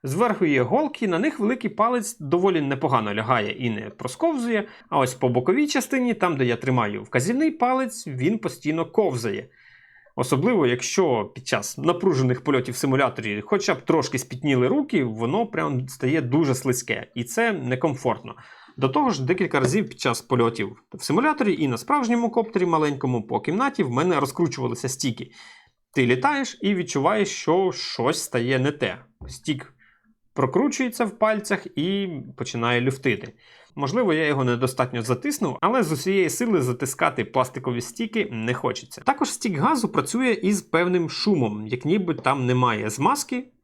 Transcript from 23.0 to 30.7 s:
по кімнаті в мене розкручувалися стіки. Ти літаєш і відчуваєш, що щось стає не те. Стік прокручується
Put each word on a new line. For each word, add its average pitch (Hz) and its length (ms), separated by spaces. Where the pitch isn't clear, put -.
по 117 140
кімнаті 240 420
в 127 80
мене 156 280
розкручувалися 131 680
стіки. - 420
Ти 131 120
літаєш 262 560
і 196 140
відчуваєш, 180 540
що 180 420
щось - 520
стає 127 360
не 135 120
те. 120 260
Стік - 460
прокручується 240 720